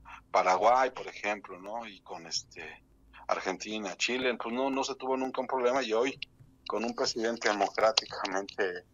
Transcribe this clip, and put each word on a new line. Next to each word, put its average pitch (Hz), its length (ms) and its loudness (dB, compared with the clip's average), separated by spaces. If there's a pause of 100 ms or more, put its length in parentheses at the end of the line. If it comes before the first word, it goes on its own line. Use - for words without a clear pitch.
(320)
Paraguay, 104 600 6
por 95 160 -10
ejemplo, 98 520 -6
¿no? 107 260 -8
Y 98 140 -14
con, 90 260 -12
este, 82 600 -10 (420)
Argentina, 101 680 -4
Chile, 123 440 0
pues 117 140 -4
no, 135 140 0
no 135 160 0
se 131 100 -4
tuvo 131 220 -2
nunca 131 240 -2
un 120 60 -2
problema, 127 360 2
y 107 80 -2
hoy, 127 260 2 (480)
con 107 200 -2
un 120 100 -2
presidente 117 540 0
democráticamente 98 1400 0